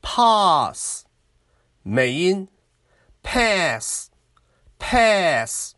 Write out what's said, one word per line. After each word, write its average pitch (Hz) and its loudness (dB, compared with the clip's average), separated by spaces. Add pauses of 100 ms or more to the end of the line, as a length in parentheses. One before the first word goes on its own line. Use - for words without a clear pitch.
pass， 196 2 (800)
美 123 0
音 185 -2 (720)
pass, 185 -2 (680)
pass。 190 0